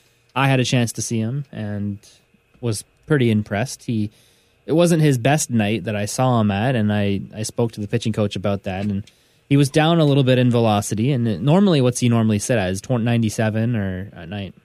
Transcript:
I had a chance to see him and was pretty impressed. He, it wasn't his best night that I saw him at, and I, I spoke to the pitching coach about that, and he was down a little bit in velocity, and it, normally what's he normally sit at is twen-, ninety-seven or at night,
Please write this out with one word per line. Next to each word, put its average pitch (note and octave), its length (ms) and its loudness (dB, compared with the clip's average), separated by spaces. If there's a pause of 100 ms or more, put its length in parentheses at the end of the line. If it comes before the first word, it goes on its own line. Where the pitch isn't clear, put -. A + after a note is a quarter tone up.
(340)
I C3+ 140 2
had C3 120 2
a B2 40 0
chance A#2+ 280 0
to A2 100 -10
see A#2 160 -6
him B2+ 340 -4
and G#2 460 -6 (640)
was A#2 220 -4 (220)
pretty C3 240 2
impressed. G#2+ 540 -2
He, G#2+ 260 -4 (540)
it - 80 -6
wasn't E3 300 4
his C#3+ 160 4
best C#3 320 0
night A2 340 0
that A2 100 -4
I G#2 120 -4
saw B2+ 340 0
him G#2 100 2
at, A2 240 0
and G#2 180 2
I, G2+ 280 0 (140)
I G#2+ 80 -8
spoke A#2 300 -4
to - 100 -10
the G2+ 60 -6
pitching A2+ 260 -4
coach G#2 200 -2
about G2+ 280 -4
that, G2 240 -6
and G2 180 -4 (460)
he C#3 80 4
was C#3+ 100 4
down D#3+ 320 2
a D3+ 60 4
little C#3 180 4
bit B2+ 140 4
in B2+ 120 4
velocity, A2+ 600 2
and A#2+ 160 -2
it, F#2 140 -4
normally D#3+ 400 4
what's B2 180 0
he B2 80 2
normally A2 300 2
sit B2 180 -2
at F#2 140 0
is F#2+ 100 -4
twen-, A#2 240 -4
ninety-seven A#2 720 0
or F#2+ 380 -6
at E2+ 160 -16
night, G2+ 240 -10 (100)